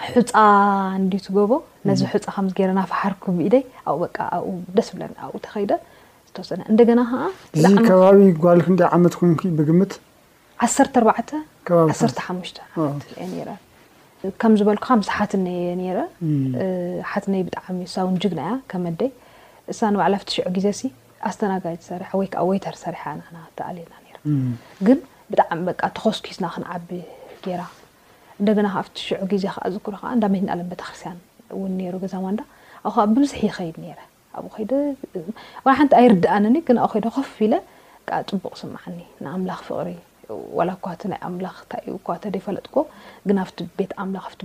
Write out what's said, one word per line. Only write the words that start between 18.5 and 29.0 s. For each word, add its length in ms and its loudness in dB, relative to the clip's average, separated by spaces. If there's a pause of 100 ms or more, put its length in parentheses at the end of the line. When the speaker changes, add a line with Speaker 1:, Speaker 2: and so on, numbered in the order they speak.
Speaker 1:
ከም 220 -6
ኣደይ። 260 -4 (560)
እሳ 200 -10
ንባዕላ 280 2
ኣብቲ 160 -6
ሽዑ 180 -4
ግዜ 200 0
ሲ 120 -6 (400)
ኣስተናጋጅ 600 -4
ሰሪሓ 320 -12
ወይ 140 0
ከዓ 160 -6
ዌይተር 340 -2
ሰሪሓ 260 -10 (100)
ንዓና 240 -16 (140)
ተኣልየና 440 -12
ነይራ። 300 -20
Speaker 2:
ም። 280 0 (280)
Speaker 1:
ግን 160 6 (280)
ብጣዕሚ 380 -2
በቃ 260 -4
ተኾስኪስና 600 -4
ክንዓቢ 400 -10 (520)
ገይራ። 200 -8 (720)
እንደገና 320 2
ከዓ 120 -4
ኣብቲ 200 -10
ሽዑ 280 -6